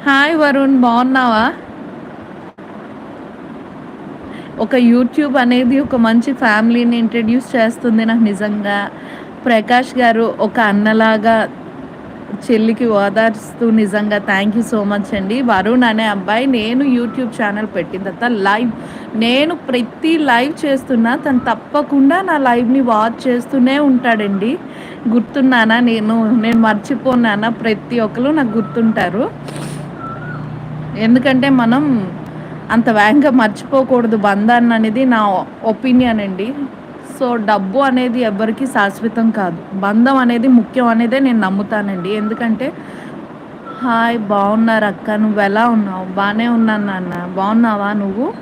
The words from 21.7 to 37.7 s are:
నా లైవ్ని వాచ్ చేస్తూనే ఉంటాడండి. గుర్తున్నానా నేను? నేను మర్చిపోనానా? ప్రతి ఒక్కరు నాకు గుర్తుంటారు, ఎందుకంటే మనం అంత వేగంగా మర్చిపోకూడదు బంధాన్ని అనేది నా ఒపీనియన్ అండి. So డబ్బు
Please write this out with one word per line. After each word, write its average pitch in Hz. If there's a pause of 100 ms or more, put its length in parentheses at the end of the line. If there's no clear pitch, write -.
నా 320 (140)
లైవ్ని 247
వాచ్ 220
చేస్తూనే 247 (140)
ఉంటాడండి. 220 (640)
గుర్తున్నానా 240 (120)
నేను? 220 (300)
నేను 233
మర్చిపోనానా? 226 (140)
ప్రతి 226 (100)
ఒక్కరు 277
నాకు 226
గుర్తుంటారు, 220 (1800)
ఎందుకంటే 262 (140)
మనం 254 (920)
అంత 226
వేగంగా 269 (140)
మర్చిపోకూడదు 240
బంధాన్ని 233
అనేది 220 (100)
నా 220 (520)
ఒపీనియన్ 247
అండి. 190 (680)
So 262 (200)
డబ్బు 202